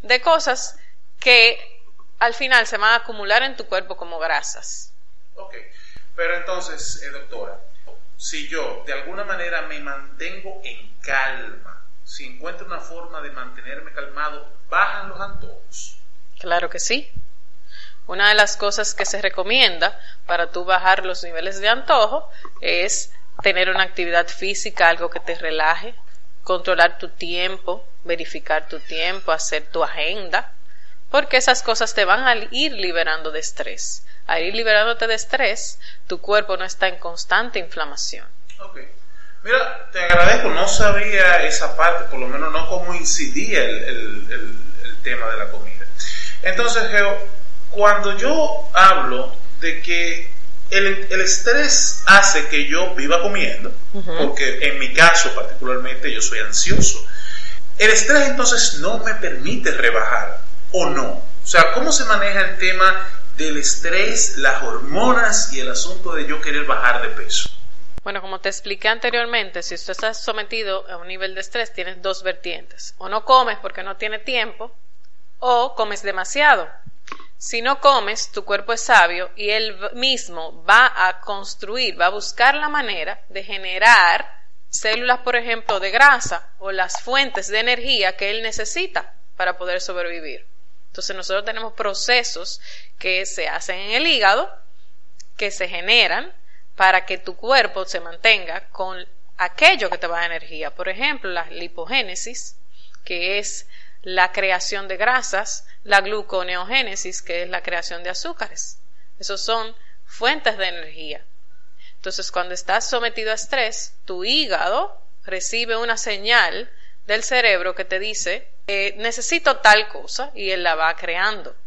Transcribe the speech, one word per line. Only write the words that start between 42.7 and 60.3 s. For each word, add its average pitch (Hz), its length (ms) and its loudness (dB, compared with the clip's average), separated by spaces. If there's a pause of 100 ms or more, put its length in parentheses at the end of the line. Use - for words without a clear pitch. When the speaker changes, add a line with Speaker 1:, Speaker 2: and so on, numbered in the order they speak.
Speaker 2:
incidía 156 680 4
el, 113 200 4
el, 104 480 2
el, 107 540 4
el - 160 4
tema 120 280 4
de 110 80 2
la 104 140 4
comida. - 340 4 (560)
Entonces, 220 480 4
Geo, 202 280 4 (520)
cuando 202 480 6
yo 311 560 4
hablo 139 600 6 (240)
de 165 220 4
que 170 520 4 (380)
el, 196 380 4
el 190 120 4
estrés - 840 6
hace 190 420 8
que 147 180 4
yo 180 280 4
viva 160 260 4
comiendo, 127 500 4 (220)
Speaker 1:
Ujú. 170 240 4
Speaker 2:
porque 139 500 4
en 135 120 2
mi - 140 4
caso 160 400 6
particularmente 127 800 4
yo 110 100 2
soy 110 180 2
ansioso, - 680 8 (680)
¿el 214 140 8
estrés 269 360 6
entonces 247 520 4
no 208 200 4
me 220 160 4
permite 180 560 4
rebajar 117 680 4 (300)